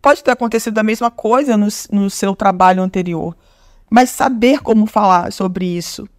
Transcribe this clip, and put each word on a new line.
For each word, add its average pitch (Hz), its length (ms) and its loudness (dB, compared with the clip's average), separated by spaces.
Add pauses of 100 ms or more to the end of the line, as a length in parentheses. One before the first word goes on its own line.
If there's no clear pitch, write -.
Pode 285 220 2
ter - 80 2
acontecido 226 460 -2
a 214 40 0
mesma 226 280 -2
coisa 240 460 0
no, 208 120 2 (240)
no 202 180 0
seu 196 240 -4
trabalho 185 480 2
anterior. 175 540 -4 (520)
Mas 254 220 4
saber 262 500 0
como 220 260 2
falar 196 460 0
sobre 185 340 -4
isso 175 420 -8 (100)